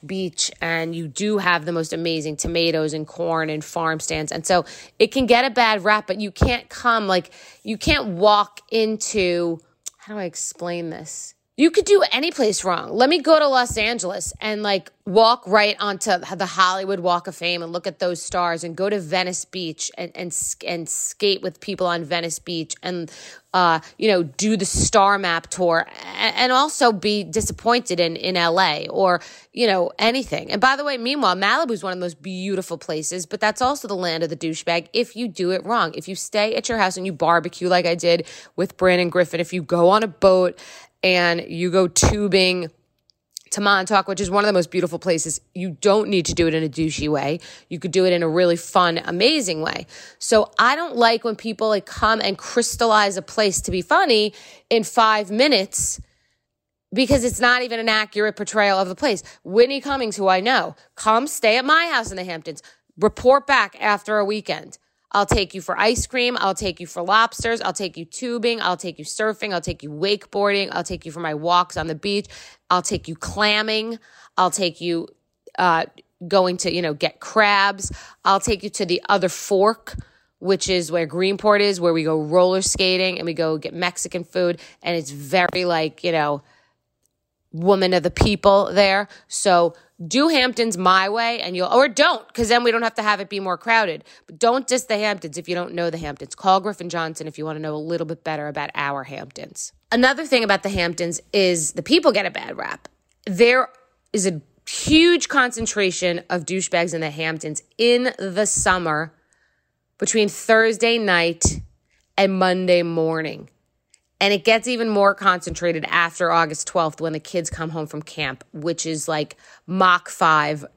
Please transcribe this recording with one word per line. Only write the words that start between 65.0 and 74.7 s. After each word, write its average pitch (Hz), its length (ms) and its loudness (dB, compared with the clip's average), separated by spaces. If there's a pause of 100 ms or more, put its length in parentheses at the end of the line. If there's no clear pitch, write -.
I'll 202 140 2
take 196 300 -2
you 185 60 -10
for - 140 -6
ice 220 300 0
cream. 247 340 -2
I'll 190 140 0
take 190 260 -6
you 180 60 -14
for 175 160 -10
lobsters. 226 600 0
I'll 185 120 -4
take 185 240 -8
you 165 80 -14
tubing. 233 560 -4
I'll 180 160 0
take 175 220 -12
you 151 60 -14
surfing. 214 500 -4
I'll 175 40 -2
take - 220 -8
you 147 80 -14
wakeboarding. 202 840 -2
I'll 170 120 -4
take 170 200 -10
you 165 80 -12
for 165 80 -14
my 160 140 -6
walks 175 440 2
on 156 100 -4
the 160 80 -6
beach. 202 320 -4 (420)
I'll 180 140 2
take - 240 -6
you 165 80 -10
clamming. 214 800 -2 (400)
I'll 180 140 2
take 175 300 -4